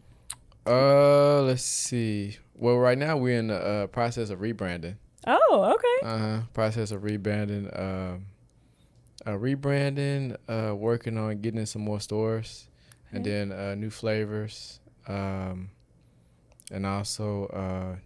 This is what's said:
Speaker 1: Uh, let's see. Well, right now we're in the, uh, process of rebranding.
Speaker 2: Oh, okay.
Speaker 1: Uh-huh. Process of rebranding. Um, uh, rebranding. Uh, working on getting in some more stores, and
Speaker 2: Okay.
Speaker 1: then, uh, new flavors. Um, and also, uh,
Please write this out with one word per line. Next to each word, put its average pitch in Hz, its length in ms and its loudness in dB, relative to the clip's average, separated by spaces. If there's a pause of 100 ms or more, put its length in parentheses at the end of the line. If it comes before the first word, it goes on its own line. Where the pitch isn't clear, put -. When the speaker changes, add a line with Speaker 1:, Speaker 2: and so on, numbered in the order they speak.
(680)
Speaker 1:
Uh, 143 760 8
let's 131 200 2
see. 107 760 -2 (180)
Well, 120 220 4
right 123 220 6
now 151 180 0
we're 123 220 2
in 113 100 0
the, 104 80 0
uh, 101 320 0
process 117 420 -2
of 92 100 -8
rebranding. 95 560 -4 (300)
Speaker 2:
Oh, 254 500 6
okay. 480 300 0
Speaker 1:
Uh-huh. 110 340 -2 (120)
Process 110 380 0
of 101 120 -6
rebranding. 104 760 -4
Um, 92 480 -6 (960)
uh, 113 80 -6
rebranding. 139 1040 0 (120)
Uh, 110 260 -2
working 113 420 0
on 107 240 -2
getting 113 200 -2
in 107 60 -2
some 107 160 -6
more 104 180 -2
stores, 110 680 -4 (440)
and 101 140 -6
Speaker 2:
Okay. 104 40 -2
Speaker 1:
then, 104 220 -2
uh, 98 220 -6
new 107 160 -4
flavors. 107 920 -4 (280)
Um, 95 640 -4 (1000)
and 98 160 -4
also, 101 600 -4
uh, 92 600 -6